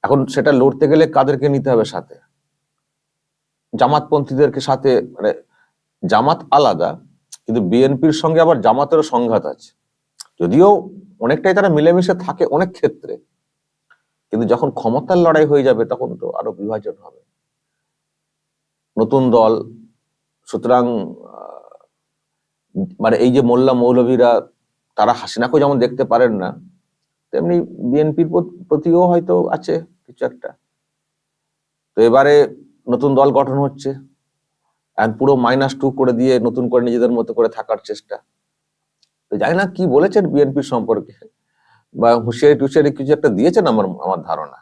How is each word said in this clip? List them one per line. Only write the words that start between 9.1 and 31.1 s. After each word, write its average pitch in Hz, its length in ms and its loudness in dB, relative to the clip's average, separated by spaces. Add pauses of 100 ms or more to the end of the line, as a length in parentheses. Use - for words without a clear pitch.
আছে। - 340 -14 (600)
যদিও 160 500 2 (300)
অনেকটাই 127 340 0
তারা 196 140 2
মিলেমিশে 175 460 2
থাকে 175 320 -6
অনেক 180 260 -2
ক্ষেত্রে, - 440 -6 (1120)
কিন্তু 110 180 -2
যখন - 220 0
ক্ষমতার 127 480 -2
লড়াই 160 280 4
হয়ে 143 160 2
যাবে 120 220 2
তখন 123 320 -8
তো - 140 -10
আরো - 220 -8
বিভাজন 104 500 -8
হবে, 67 180 -20 (1800)
নতুন 127 320 0
দল। 110 400 2 (760)
সুতরাং, 113 680 -2 (140)
আহ, - 560 -20 (1160)
মানে, 113 160 2
এই 123 160 2
যে 131 80 2
মোল্লা 127 320 2
মৌলভীরা, 123 680 2 (560)
তারা 107 160 2
হাসিনাকেও 120 460 -2
যেমন 143 200 2
দেখতে 123 260 0
পারেন 117 280 2
না, 92 280 -6 (680)
তেমনি 170 300 0
বিএনপির 151 680 -2
প্র-, 175 400 -4
প্রতিও 170 380 2
হয়তো 175 420 0
আছে 165 340 -4 (240)
কিছু - 180 -12
একটা। - 280 -10 (1400)